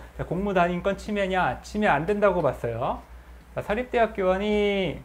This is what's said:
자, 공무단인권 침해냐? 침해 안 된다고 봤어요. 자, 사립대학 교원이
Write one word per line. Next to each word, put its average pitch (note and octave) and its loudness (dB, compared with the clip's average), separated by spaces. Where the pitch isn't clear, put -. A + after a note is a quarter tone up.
자, C#3 -6
공무단인권 F3+ 0
침해냐? F#3 -2
침해 G#3 0
안 D3+ 4
된다고 G3+ 2
봤어요. B2+ -2
자, C3 -6
사립대학 A3+ 0
교원이 G3 0